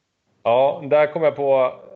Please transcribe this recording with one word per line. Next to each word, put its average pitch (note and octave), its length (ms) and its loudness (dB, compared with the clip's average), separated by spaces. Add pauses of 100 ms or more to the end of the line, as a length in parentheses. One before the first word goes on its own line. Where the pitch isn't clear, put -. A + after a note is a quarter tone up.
(440)
Ja, C3 460 0
där D3 240 2
kom E3 100 -4
jag C#3+ 120 0
på, C3+ 380 0 (220)